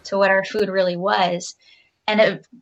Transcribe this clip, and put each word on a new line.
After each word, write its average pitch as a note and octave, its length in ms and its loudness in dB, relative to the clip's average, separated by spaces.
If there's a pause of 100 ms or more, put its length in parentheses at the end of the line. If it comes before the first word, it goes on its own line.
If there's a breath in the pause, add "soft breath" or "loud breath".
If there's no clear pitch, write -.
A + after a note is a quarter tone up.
to G3 120 -4
what G3 140 4
our G3 120 2
food G3+ 260 -2
really F#3 280 0
was. F3+ 580 -2 (520 soft breath)
And G#3+ 140 2
it, G3 260 0 (140)